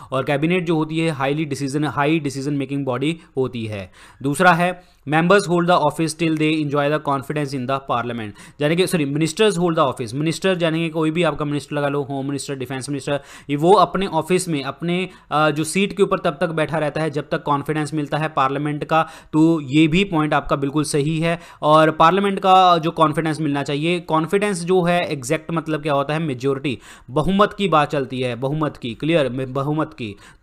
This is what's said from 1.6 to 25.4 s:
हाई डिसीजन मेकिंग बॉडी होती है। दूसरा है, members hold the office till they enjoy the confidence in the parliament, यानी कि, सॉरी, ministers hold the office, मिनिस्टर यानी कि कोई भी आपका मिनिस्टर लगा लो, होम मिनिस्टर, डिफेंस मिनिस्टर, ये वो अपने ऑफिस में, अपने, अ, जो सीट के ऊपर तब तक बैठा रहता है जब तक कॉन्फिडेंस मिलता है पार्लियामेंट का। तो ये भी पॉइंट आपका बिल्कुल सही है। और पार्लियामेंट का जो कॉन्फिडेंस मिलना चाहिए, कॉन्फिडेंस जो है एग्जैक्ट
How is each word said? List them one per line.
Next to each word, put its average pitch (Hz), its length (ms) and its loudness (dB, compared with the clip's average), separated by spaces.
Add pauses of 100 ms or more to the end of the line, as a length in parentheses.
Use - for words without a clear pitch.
हाई 147 360 0
डिसीजन 139 340 -4
मेकिंग 139 320 -4
बॉडी 139 340 -2 (180)
होती 123 280 -2
है। 101 260 -8 (320)
दूसरा 170 300 4
है, 175 560 -2
members 175 400 4
hold 175 140 2
the 175 180 4
office 151 340 0
till 165 220 0
they 156 280 0
enjoy 143 240 0
the 151 100 0 (100)
confidence 139 400 -4
in 135 120 -6
the 135 180 -2 (120)
parliament, 117 400 -4 (300)
यानी 151 140 2
कि, 175 120 2
सॉरी, 156 180 0
ministers 160 460 0
hold 170 200 0
the 160 200 2
office, 117 220 -8
मिनिस्टर 165 480 -2
यानी 160 180 0
कि 165 100 -2
कोई 156 220 0
भी 170 120 0
आपका 151 220 -2
मिनिस्टर 143 300 -4
लगा 143 120 0
लो, 143 160 -2
होम 135 220 -6
मिनिस्टर, 139 300 -6
डिफेंस 131 340 -8
मिनिस्टर, 143 300 -4 (300)
ये 143 60 0
वो 165 180 6
अपने 185 340 4
ऑफिस 160 400 0
में, 147 160 -2
अपने, 175 460 -4 (220)
अ, 151 180 2
जो 151 140 -2
सीट 190 340 0
के 196 60 4
ऊपर 185 160 2
तब 165 220 -2
तक 180 60 0
बैठा 160 300 -2
रहता 151 240 -2
है 156 80 -2
जब 139 200 -6
तक 160 140 -4
कॉन्फिडेंस 147 500 -2
मिलता 147 240 -2
है 151 120 -2
पार्लियामेंट 147 540 -2
का। 160 260 0 (240)
तो 160 280 4
ये 147 260 4
भी 175 160 2
पॉइंट 151 300 0
आपका 143 220 0
बिल्कुल 139 280 -2
सही 151 360 -2
है। 165 200 0 (220)
और 156 300 6
पार्लियामेंट 180 480 2
का 185 380 6
जो 165 140 -2
कॉन्फिडेंस 156 480 0
मिलना 143 240 -2
चाहिए, 151 360 -2
कॉन्फिडेंस 170 640 -2
जो 185 180 2
है 175 180 2
एग्जैक्ट 156 520 -4